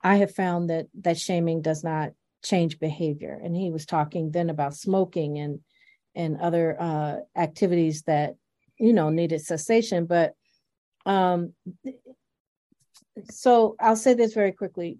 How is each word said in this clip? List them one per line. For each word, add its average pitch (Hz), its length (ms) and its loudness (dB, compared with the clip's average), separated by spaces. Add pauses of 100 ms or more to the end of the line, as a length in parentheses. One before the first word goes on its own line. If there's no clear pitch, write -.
"I 190 140 4
have 196 180 2
found 175 360 -2
that, 165 180 -4 (140)
that 170 140 2
shaming 165 460 -2
does 156 220 -2
not 156 260 -4 (320)
change 170 380 0
behavior." 151 600 -4
And 170 160 -6
he 185 140 -4
was 160 160 -8
talking 160 460 -2
then 170 180 -2
about 147 240 -4
smoking 180 640 -2
and, 147 220 -8 (560)
and 160 240 -4
other, 170 380 0
uh, 151 400 -4 (180)
activities 165 680 0
that, 151 320 0 (460)
you 226 120 6
know, 160 180 4
needed 160 320 0
cessation. 180 640 0
But, 170 280 2 (720)
um, 180 480 2 (1800)
so 233 480 4
I'll 220 160 4
say 247 200 4
this 226 200 2
very 202 160 2
quickly. 180 500 -6